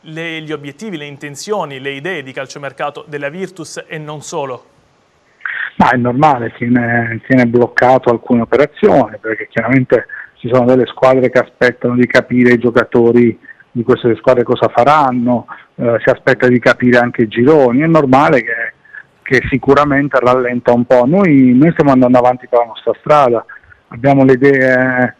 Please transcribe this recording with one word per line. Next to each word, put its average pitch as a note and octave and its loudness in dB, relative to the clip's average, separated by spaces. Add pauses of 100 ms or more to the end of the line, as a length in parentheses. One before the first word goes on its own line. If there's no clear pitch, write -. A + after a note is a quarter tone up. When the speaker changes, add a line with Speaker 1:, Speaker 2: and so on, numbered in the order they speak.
Speaker 1:
le, D#3+ -12
gli D#3 -12
obiettivi, D3 -14
le D3 -12
intenzioni, D3 -10
le C#3 -8
idee D3 -10
di C3 -16
calciomercato C#3+ -12
della D3 -12
Virtus E3+ -14
e E3+ -14
non D3+ -14
solo? C#3 -12 (1080)
Speaker 2:
Ma D#3 2
è B2 0
normale, B2 0
tiene, A#2+ -2
tiene B2+ 2
bloccato B2 2
alcune A#2 0
operazioni, A#2+ 0
perché G#2+ -10
chiaramente B2 -2 (320)
ci - -14
sono B2 2
delle B2+ 2
squadre C3 0
che B2+ 2
aspettano B2 -2
di B2 2
capire B2 2
i A#2 2
giocatori A#2 2 (340)
di A#2+ -6
queste A#2 0
squadre B2 0
cosa A#2+ -2
faranno, B2 0 (280)
eh, A#2 -2
si - 0
aspetta B2+ 0
di B2 2
capire B2 2
anche A#2+ 0
i A2 0
gironi, B2 2
è D#3+ 0
normale C#3+ 2
che, A2+ -10 (480)
che - -2
sicuramente C#3 0
rallenta B2 0
un A#2+ 2
po'. B2 4
Noi, C#3+ 4
noi D#3+ 4
stiamo C#3+ 2
andando B2+ 4
avanti B2 0
per A#2+ 0
la A#2 0
nostra A2+ -6
strada, C3 2 (460)
abbiamo C#3 0
le C3 4
idee B2+ 0